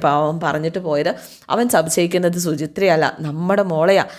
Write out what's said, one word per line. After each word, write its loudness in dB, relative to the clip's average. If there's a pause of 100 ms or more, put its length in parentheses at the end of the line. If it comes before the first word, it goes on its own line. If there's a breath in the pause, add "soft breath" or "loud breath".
പാവം 2
പറഞ്ഞിട്ട് -2
പോയത്. 0 (420 loud breath)
അവൻ 2 (100)
സംശയിക്കുന്നത് 0
സുചിത്രയല്ല, 0 (220)
നമ്മുടെ 0
മോളെയാ. 4 (140 loud breath)